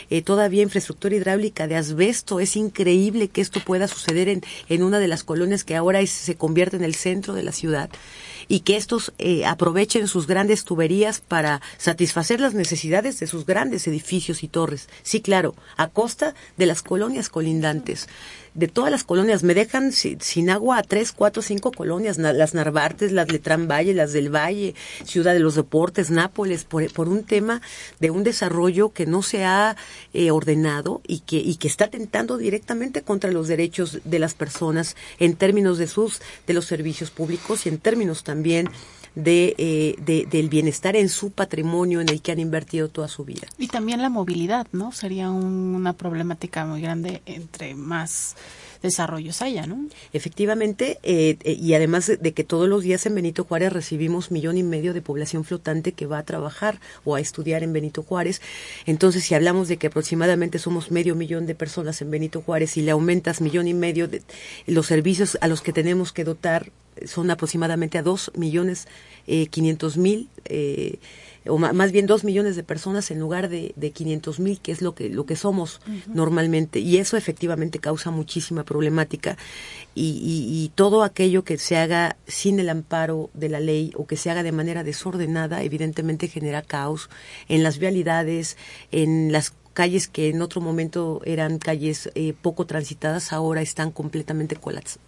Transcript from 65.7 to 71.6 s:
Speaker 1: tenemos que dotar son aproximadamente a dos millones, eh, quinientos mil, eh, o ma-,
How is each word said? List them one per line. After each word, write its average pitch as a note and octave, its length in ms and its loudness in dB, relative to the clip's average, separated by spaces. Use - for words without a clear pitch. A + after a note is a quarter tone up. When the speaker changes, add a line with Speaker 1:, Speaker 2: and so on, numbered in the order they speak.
Speaker 1:
tenemos F3 400 0
que E3+ 100 -6
dotar E3 480 -2
son F3 240 -2
aproximadamente E3 680 0
a D#3 40 -2
dos F#3 320 0
millones, F3 520 -2
eh, D#3+ 200 2
quinientos D#3+ 500 0
mil, G3+ 320 2
eh, - 540 -4
o D#3 100 2
ma-, D#3+ 160 2